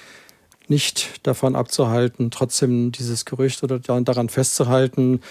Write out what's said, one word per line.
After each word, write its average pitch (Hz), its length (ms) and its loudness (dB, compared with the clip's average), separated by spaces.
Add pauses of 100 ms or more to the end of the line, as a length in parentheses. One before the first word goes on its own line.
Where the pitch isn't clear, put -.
(680)
nicht - 580 -2
davon 131 300 0
abzuhalten, 120 760 0
trotzdem 120 640 0
dieses 120 320 -6
Gerücht 131 400 -2
oder 131 160 -2
da-, 123 200 0
daran 123 280 0
festzuhalten. 127 920 2 (100)